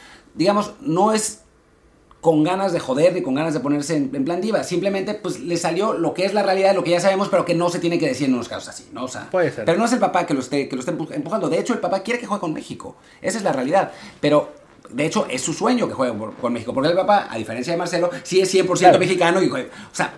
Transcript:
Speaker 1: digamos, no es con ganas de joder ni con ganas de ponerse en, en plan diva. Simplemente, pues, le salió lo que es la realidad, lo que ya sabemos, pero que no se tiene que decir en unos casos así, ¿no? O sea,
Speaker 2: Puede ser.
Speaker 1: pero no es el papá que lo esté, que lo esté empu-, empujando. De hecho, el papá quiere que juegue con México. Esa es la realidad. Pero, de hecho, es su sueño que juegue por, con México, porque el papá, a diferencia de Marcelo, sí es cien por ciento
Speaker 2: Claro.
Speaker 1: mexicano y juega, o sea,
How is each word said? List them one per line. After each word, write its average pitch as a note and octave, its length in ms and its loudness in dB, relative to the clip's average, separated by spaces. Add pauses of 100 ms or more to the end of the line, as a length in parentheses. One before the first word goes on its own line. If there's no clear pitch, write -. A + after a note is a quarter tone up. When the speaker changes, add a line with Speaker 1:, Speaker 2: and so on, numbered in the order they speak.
(340)
Speaker 1:
digamos, G3+ 460 2
no F3+ 320 2
es - 300 -2 (800)
con D#3 220 4
ganas F#3 300 0
de E3+ 80 0
joder D3 340 2
ni F3 80 -2
con C3 140 -2
ganas D#3 180 0
de D3+ 60 -2
ponerse C#3+ 360 -2
en, C3+ 160 0
en C#3 120 -2
plan E3+ 160 -2
diva. G#3 240 0
Simplemente, G3 500 -2
pues, F3 240 -6
le E3+ 180 -4
salió F3+ 360 0
lo E3 200 -2
que F3+ 120 -2
es G3 100 -2
la G#3 80 2
realidad, F#3+ 320 4
lo F3+ 80 0
que D#3+ 80 -2
ya F3 80 4
sabemos, F#3+ 300 2
pero F3 160 2
que E3+ 100 0
no F3 140 2
se E3+ 100 -2
tiene E3+ 220 0
que D#3+ 80 0
decir C3 200 -2
en C3 60 4
unos A#2 140 -4
casos - 200 -10
así, - 240 -18
¿no? A#2+ 120 -8
O B2+ 40 -8
sea, - 220 -12
Speaker 2:
Puede F3 220 2
ser. A2 120 -8
Speaker 1:
pero E3+ 140 4
no A3+ 60 2
es A3+ 80 2
el A#3+ 80 2
papá F3+ 260 2
que D3+ 80 -2
lo C3+ 60 0
esté, C3 280 -2
que - 60 -8
lo B2 60 -6
esté E3 120 -4
empu-, D#3 220 -6
empujando. E3 340 -4
De F3 120 0
hecho, B3 120 -2
el G#3 60 0
papá F#3+ 240 -2
quiere A#3+ 160 -2
que B3 80 -10
juegue G3 140 -4
con E3 120 -4
México. - 440 -12 (260)
Esa F#3+ 160 -4
es G3+ 60 -6
la E3 80 2
realidad. D3 400 0 (280)
Pero, D3 320 2 (380)
de D3 160 -2
hecho, - 240 0
es C3 120 -4
su E3 100 -2
sueño G#3+ 340 0
que - 80 -6
juegue B2+ 200 -2
por, G#2 200 -8
con A#2+ 180 -2
México, A#2+ 220 -6
porque C3+ 160 2
el F3 60 2
papá, G3+ 340 2
a A#2 60 -8
diferencia A#2 360 -6
de E3+ 60 0
Marcelo, F3 320 0 (140)
sí F#3 160 4
es F#3 100 2
cien F#3 160 4
por F3+ 100 2
ciento F3 220 8
Speaker 2:
Claro. F3+ 100 2
Speaker 1:
mexicano F3+ 340 4
y D3 60 4
juega, B2+ 200 -4 (240)
o - 20 -20
sea, - 240 -4